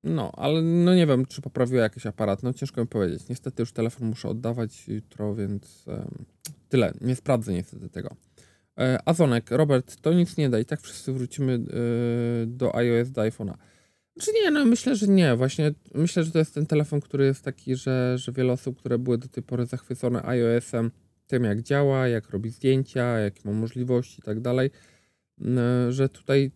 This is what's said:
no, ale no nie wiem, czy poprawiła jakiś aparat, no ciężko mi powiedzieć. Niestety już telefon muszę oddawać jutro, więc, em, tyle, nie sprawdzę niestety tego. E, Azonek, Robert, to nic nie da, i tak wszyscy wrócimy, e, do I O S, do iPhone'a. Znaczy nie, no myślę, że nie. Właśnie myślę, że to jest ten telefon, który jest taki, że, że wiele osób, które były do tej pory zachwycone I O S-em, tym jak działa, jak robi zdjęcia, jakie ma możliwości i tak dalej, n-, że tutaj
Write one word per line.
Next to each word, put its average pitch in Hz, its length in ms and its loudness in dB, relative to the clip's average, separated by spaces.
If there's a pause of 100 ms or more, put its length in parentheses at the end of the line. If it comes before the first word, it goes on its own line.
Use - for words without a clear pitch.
no, 156 280 -2
ale 156 300 0
no 175 320 4
nie 175 120 6
wiem, 131 200 2
czy - 160 -14
poprawiła 127 400 0
jakiś 110 240 -2
aparat, 104 360 -2
no 123 100 -4
ciężko 135 280 -6
mi 117 60 0
powiedzieć. 95 420 -2
Niestety 120 340 -8
już 113 100 -6
telefon 117 360 -4
muszę 107 200 -6
oddawać 117 600 -6
jutro, 107 460 -6
więc, 101 540 -8
em, - 360 -10 (440)
tyle, 113 320 2
nie 127 160 -2
sprawdzę 120 360 -2
niestety - 360 -6
tego. - 280 -12 (600)
E, 127 260 0
Azonek, 151 460 2
Robert, 135 460 2
to 160 160 0
nic 175 240 2
nie 147 140 2
da, 117 80 2
i 117 60 0
tak 151 160 -6
wszyscy - 320 -10
wrócimy, 131 400 -4
e, 120 920 -2
do 123 240 -2
I 120 200 2
O 117 40 4
S, 120 180 0
do 117 100 -2
iPhone'a. 110 320 -4 (640)
Znaczy - 140 -4 (120)
nie, 370 80 4
no 294 140 2
myślę, 240 320 4
że 202 120 2
nie. 175 280 6
Właśnie 147 380 0 (200)
myślę, 165 300 0
że 160 60 -4
to 165 80 0
jest 156 160 0
ten 151 120 -2
telefon, 147 340 0
który 139 240 0
jest 135 200 2
taki, 127 320 -6
że, 127 420 0
że 120 140 -8
wiele 127 200 0
osób, 123 260 -6
które 127 200 -2
były 123 200 0
do 127 100 -8
tej - 140 -10
pory 123 240 -4
zachwycone 123 560 -4 (160)
I 120 40 2
O 117 80 4
S-em, 117 400 0 (360)
tym 123 180 0
jak 107 180 0
działa, 139 460 2
jak 113 220 -2
robi 110 200 -4
zdjęcia, 131 680 0
jakie 101 260 -2
ma 101 80 -4
możliwości 123 680 -2
i - 20 -20
tak 107 180 -6
dalej, 127 300 0 (680)
n-, 123 520 0
że 135 160 0
tutaj 139 480 0